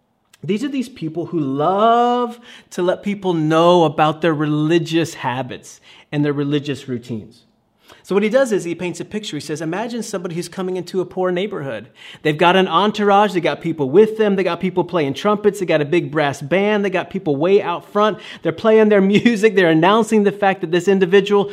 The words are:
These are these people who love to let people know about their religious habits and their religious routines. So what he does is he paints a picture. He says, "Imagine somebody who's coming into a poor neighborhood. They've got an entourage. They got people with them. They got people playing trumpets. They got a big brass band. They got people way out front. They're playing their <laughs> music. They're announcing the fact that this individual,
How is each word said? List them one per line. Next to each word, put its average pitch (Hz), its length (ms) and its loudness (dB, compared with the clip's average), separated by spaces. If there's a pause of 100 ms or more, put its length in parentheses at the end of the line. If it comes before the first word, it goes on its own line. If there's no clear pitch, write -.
(440)
These 202 180 -2
are 285 60 -4
these 262 200 -6
people 160 380 -8
who 175 140 -4
love 226 1000 0 (320)
to - 120 -6
let 180 200 -2
people 196 320 -4
know 165 480 4
about 156 380 0
their 165 140 2
religious 151 800 0
habits 123 680 -8 (320)
and 147 120 0
their 147 80 0
religious 143 540 -4
routines. 117 560 -10 (600)
So - 120 -6
what 202 100 2
he 214 40 2
does 247 240 2
is 175 120 0
he 170 100 -6
paints 170 240 -8
a 202 60 -10
picture. 208 320 -10
He 143 40 -6
says, 151 200 -8
"Imagine 214 420 -8
somebody 185 320 -8
who's 170 140 -8
coming 185 280 -6
into 185 240 -6
a 175 60 -2
poor 185 240 -4
neighborhood. 151 580 -6 (340)
They've 151 140 0
got 180 200 4
an 190 100 4
entourage. 202 640 2
They 180 80 -2
got 147 200 -2
people 156 300 -4
with 214 260 4
them. 214 180 0
They 190 80 -2
got 170 180 -2
people 180 220 -2
playing 160 320 -2
trumpets. 208 460 0
They 180 60 -4
got 160 140 2
a 147 40 0
big 151 260 -2
brass 143 320 -2
band. 202 420 0
They 196 60 -2
got 175 200 -4
people 170 260 -4
way 190 260 2
out 165 220 -8
front. 208 340 0 (240)
They're 165 100 -2
playing 220 360 4
their 208 120 6
<laughs> 196 160 4
music. 214 380 2
They're 185 160 4
announcing 208 540 4
the 202 80 2
fact 196 300 -2
that 165 100 -4
this 175 160 0
individual, 196 640 2